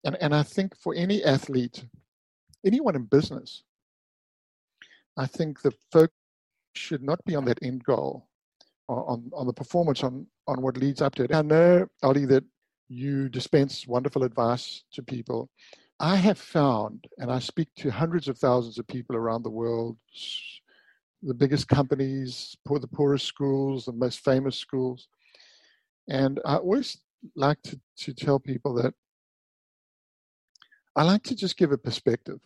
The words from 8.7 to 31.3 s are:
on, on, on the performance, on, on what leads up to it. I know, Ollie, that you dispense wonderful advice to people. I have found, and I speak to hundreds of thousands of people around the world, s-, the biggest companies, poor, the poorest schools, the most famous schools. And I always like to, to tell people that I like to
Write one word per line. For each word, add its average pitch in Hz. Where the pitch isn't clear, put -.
on, 120
on, 120
on 143
the 123
performance, 156
on, 131
on 131
what 131
leads 135
up 143
to -
it. 123
I 156
know, 175
Ollie, 139
that 135
you 135
dispense 135
wonderful 127
advice 120
to 131
people. 120
I 175
have 190
found, 113
and 123
I 127
speak 156
to 143
hundreds 151
of 131
thousands 120
of 117
people 123
around 113
the 113
world, 117
s-, -
the 143
biggest 135
companies, 135
poor, 143
the 127
poorest 143
schools, 135
the 127
most 120
famous 135
schools. 127
And 135
I 143
always 208
like 143
to, -
to 143
tell 139
people 131
that 120
I 147
like 196
to 262